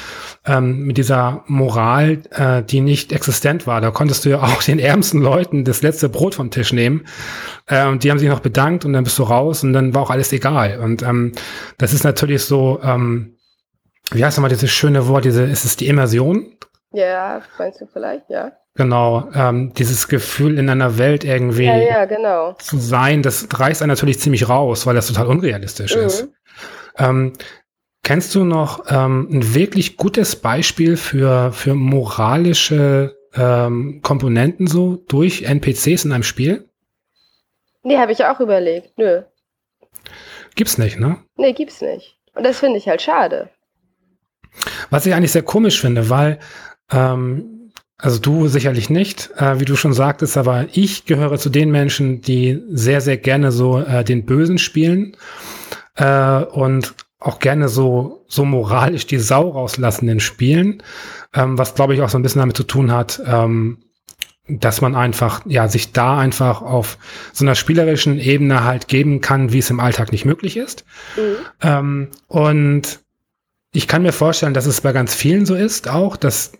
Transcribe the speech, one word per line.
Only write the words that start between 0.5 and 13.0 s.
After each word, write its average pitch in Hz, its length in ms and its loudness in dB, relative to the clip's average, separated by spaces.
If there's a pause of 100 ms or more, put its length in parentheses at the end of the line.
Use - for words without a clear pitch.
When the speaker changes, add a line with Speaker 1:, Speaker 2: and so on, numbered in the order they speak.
Speaker 1:
mit 139 140 -2
dieser 127 500 0
Moral, 135 760 2 (100)
äh, 127 320 0
die 135 180 0
nicht 143 320 0
existent 147 520 -2
war. 117 140 0
Da 113 120 0
konntest 143 340 0
du 143 40 4
ja 139 120 2
auch 120 220 0
den 143 160 2
ärmsten 147 420 2
Leuten 139 420 2
das 123 200 0
letzte 151 260 0
Brot 151 260 -2
vom 123 160 -6
Tisch 120 220 -2
nehmen. 127 320 0 (640)
Ähm, 135 300 2
die 139 120 2
haben 147 80 2
sich 147 80 2
noch 143 140 0
bedankt 139 420 0
und 143 80 -2
dann 131 140 2
bist 117 140 -2
du 135 40 2
raus 135 400 0
und 135 80 2
dann 131 240 2
war 139 60 4
auch 135 100 -2
alles 135 220 0
egal. 120 480 0
Und, 113 200 -2
ähm, 120 300 0 (460)
das 123 160 0
ist 147 100 0
natürlich 143 400 0
so, 131 400 2
ähm, 120 540 -2 (760)